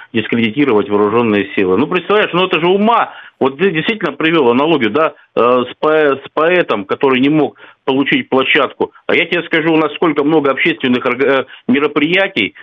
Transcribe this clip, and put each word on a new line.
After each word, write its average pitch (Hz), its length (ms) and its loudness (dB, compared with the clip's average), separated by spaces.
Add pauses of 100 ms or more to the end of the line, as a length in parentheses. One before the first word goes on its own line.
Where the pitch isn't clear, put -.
(140)
дискредитировать 113 760 0
вооружённые 104 680 0
силы. 92 220 0
Ну, 143 100 0
представляешь, 180 460 0
ну 180 120 0
это 185 140 -2
же 170 80 -2
ума. 202 440 2 (280)
Вот 135 180 0
ты 190 140 0
действительно 160 420 -4
привёл 156 360 2
аналогию, 131 420 2
да, 156 220 0 (220)
э, - 60 2 (280)
с - 100 -14
по-, 156 360 2
с - 180 -12
поэтом, 156 520 0
который 127 340 0
не 135 100 2
мог 151 280 0 (260)
получить 135 460 -2
площадку. 131 640 0 (160)
А - 80 0
я 165 100 0
тебе 170 180 -4
скажу, 165 300 -2
у 156 40 2
нас 151 180 0
сколько 147 280 0
много 147 280 2
общественных 131 540 -2
орга-, 131 360 0
э, 117 40 -6 (220)
мероприятий, 147 960 0